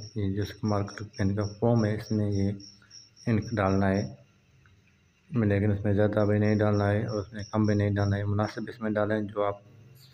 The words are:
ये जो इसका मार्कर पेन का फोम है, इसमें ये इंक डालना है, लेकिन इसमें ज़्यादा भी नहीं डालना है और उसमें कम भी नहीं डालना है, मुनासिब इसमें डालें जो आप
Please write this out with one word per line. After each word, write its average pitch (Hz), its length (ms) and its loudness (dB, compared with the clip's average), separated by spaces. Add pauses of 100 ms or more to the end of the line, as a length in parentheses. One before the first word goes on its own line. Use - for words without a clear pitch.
(180)
ये 98 140 -2
जो 98 120 -2
इसका - 240 -6
मार्कर 101 380 -4
पेन 101 300 -2
का 107 80 0
फोम 117 420 2
है, 104 120 -2
इसमें 104 320 -2
ये 98 280 0 (720)
इंक 110 240 0
डालना 98 340 2
है, 98 300 -2 (1160)
लेकिन 104 360 2
इसमें 101 220 0
ज़्यादा 104 320 2
भी 104 140 2
नहीं 104 180 4
डालना 104 300 2
है 104 200 0
और 110 140 -4
उसमें 104 220 -12 (100)
कम 107 140 2
भी 107 80 2
नहीं 104 200 2
डालना 101 200 2
है, 101 80 -2
मुनासिब 104 460 -4
इसमें 107 240 -6
डालें 104 340 0
जो 104 140 -6
आप 101 200 -2 (520)